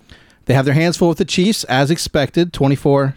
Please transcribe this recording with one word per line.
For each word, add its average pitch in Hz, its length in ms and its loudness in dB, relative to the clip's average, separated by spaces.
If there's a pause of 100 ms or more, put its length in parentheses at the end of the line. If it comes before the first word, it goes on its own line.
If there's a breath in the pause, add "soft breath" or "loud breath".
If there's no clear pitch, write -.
(460 soft breath)
They 123 80 2
have 135 100 2
their 139 100 0
hands 160 220 0
full 180 120 2
with 165 100 0
the - 60 -2
Chiefs, 185 400 0
as 135 260 0
expected, 165 640 -2
twenty-four 139 640 0